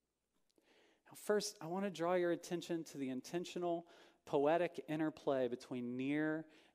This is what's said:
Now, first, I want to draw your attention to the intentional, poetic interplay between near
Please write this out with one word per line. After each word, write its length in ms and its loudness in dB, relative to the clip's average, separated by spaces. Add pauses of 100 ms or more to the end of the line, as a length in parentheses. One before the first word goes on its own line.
(1080)
Now, 80 -20
first, 440 0
I 80 -8
want 160 -2
to 80 -2
draw 220 0
your 180 4
attention 540 -4
to 120 -14
the 120 -4
intentional, 760 -4 (380)
poetic 640 4
interplay 600 2
between 480 -4
near 480 2 (300)